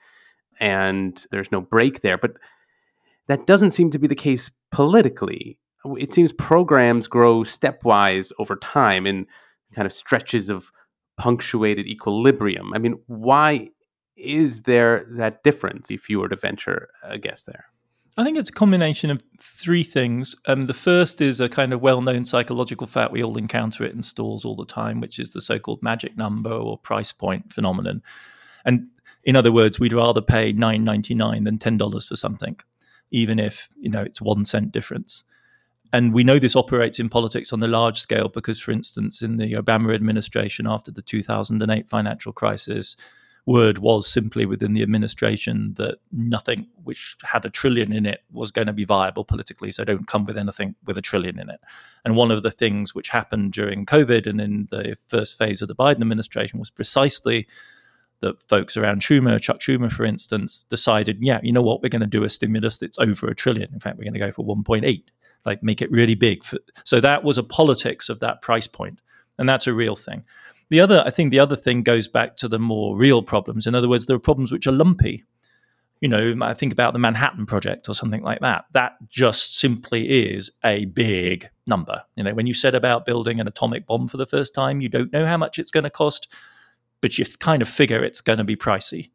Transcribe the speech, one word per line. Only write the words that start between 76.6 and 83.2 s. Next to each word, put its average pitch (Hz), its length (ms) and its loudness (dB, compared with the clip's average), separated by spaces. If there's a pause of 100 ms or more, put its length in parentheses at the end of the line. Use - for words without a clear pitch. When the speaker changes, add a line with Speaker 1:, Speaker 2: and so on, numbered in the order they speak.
Speaker 2:
about 120 200 2
the 120 60 -4
Manhattan 113 480 0
Project 101 420 -4
or 107 60 -6
something 107 280 -4
like - 180 -6
that. 123 320 -2
That 127 240 0 (120)
just - 500 0
simply 117 760 0
is 98 180 -10 (120)
a 104 220 0
big 92 600 -2 (180)
number. 98 380 -4 (120)
You 107 80 -4
know, 104 100 -2
when 113 120 -2
you 123 80 -2
set 131 200 2
about 120 320 2
building 117 340 -2